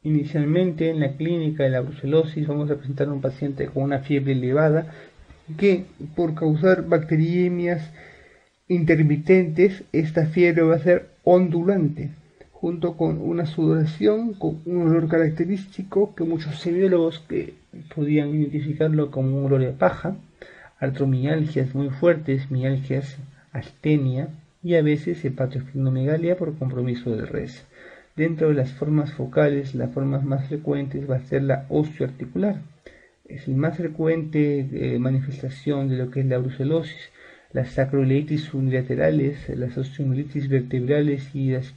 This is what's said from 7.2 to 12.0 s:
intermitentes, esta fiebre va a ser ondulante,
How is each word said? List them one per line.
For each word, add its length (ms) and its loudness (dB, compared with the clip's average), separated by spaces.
intermitentes, 1200 4
esta 340 2
fiebre 360 4
va 140 6
a 40 0
ser 300 2
ondulante, 840 2